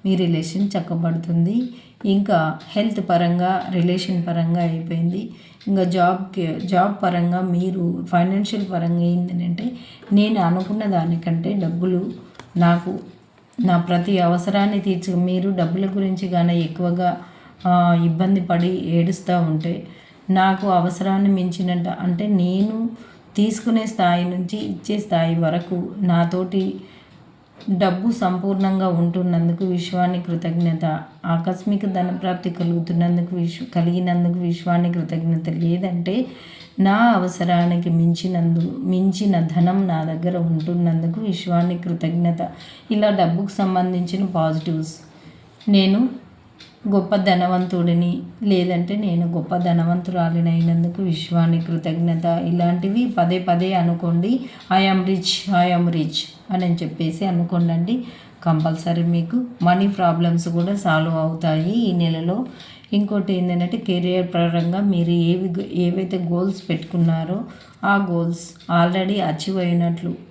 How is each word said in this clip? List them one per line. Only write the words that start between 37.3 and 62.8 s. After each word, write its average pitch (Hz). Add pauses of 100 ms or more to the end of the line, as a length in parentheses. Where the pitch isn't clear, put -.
మించినందు-, 170
మించిన 185
ధనం 175
నా 160
దగ్గర 170
ఉంటున్నందుకు 165
విశ్వాన్ని 175
కృతజ్ఞత. 170 (420)
ఇలా 208
డబ్బుకు 190
సంబంధించిన 185
పాజిటివ్స్, 160 (720)
నేను 202 (640)
గొప్ప 196
ధనవంతుడిని, 180 (240)
లేదంటే 180
నేను 170
గొప్ప 170
ధనవంతురాలిని 170
అయినందుకు 170
విశ్వాన్ని 165
కృతజ్ఞత. 165
ఇలాంటివి 175
పదే 175 (100)
పదే 180
అనుకోండి. 170 (380)
"I 196 (100)
am 190
rich, 185 (340)
I 175
am 175
rich" 156 (320)
అని 180
చెప్పేసి 160
అనుకోండి. 175 (400)
కంపల్సరీ 165
మీకు 170 (180)
మనీ 190
ప్రాబ్లమ్స్ 170
కూడా 170
సాల్వ్ 165
అవుతాయి 160
ఈ 226
నెలలో. 170 (460)